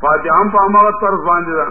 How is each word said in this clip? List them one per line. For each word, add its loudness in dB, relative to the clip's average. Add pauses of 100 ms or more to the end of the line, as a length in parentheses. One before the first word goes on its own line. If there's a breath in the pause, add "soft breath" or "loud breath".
فاتحه 0
هم 0
په 2
هماغه 2 (100)
طرز -2
باندې -2
ده. -4